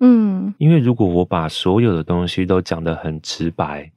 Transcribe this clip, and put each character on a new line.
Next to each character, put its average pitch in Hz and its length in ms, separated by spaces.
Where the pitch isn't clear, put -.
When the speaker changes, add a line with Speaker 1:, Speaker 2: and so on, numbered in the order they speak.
Speaker 1:
嗯。 208 580
Speaker 2:
因 151 120
为 165 80
如 123 160
果 113 100
我 87 200
把 82 240
所 92 320
有 110 160
的 80 80
东 87 240
西 92 180
都 92 140
讲 82 240
得 82 100
很 78 260
直 - 300
白、 76 460